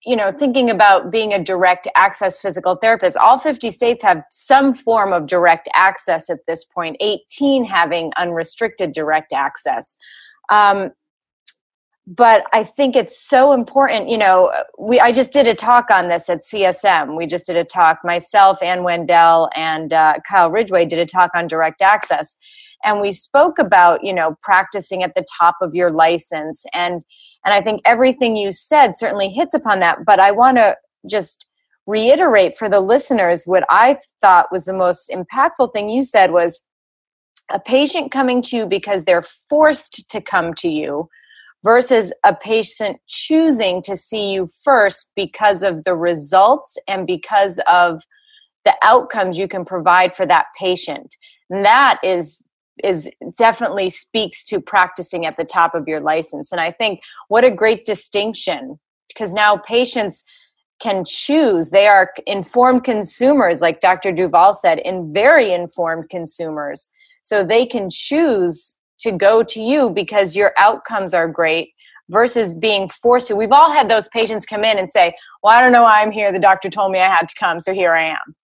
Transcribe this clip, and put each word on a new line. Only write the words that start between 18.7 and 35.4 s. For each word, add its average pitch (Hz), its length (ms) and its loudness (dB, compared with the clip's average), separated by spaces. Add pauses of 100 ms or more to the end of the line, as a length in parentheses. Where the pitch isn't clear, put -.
Wendell 170 720 2
and, 160 380 -6
uh, 160 220 2 (120)
Kyle 180 240 2
Ridgway 185 360 0
did 160 120 -6
a 170 80 -2
talk 175 280 0
on 170 140 -4
direct 160 340 -2
access. 190 520 0 (480)
And 208 200 -2
we 202 100 -4
spoke 302 460 0
about, 180 440 4
you 190 160 -4
know, 160 240 -4
practicing 185 600 -2
at 180 120 -6
the 180 120 -4 (120)
top 170 220 2
of 160 140 -6
your 175 160 0
license. 160 840 -2
And, 175 300 -6 (420)
and 196 80 0
I 202 80 2
think 214 240 -6
everything 240 520 2
you 202 160 -4
said 269 440 2
certainly 196 320 -4
hits 269 240 -4
upon 208 280 -2
that. 170 300 0
But 196 80 6
I 196 120 6
wanna 233 460 4 (300)
just 190 400 -8 (400)
reiterate 220 720 2
for 214 140 -6
the 202 100 2
listeners 190 640 0
what 180 240 0
I 247 300 4 (240)
thought 185 320 4
was 185 100 -6
the 190 220 -6
most - 240 -4
impactful 247 600 -4